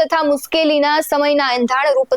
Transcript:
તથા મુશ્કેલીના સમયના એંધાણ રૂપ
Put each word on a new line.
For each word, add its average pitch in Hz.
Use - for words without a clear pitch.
તથા 320
મુશ્કેલીના 294
સમયના 294
એંધાણ 254
રૂપ 262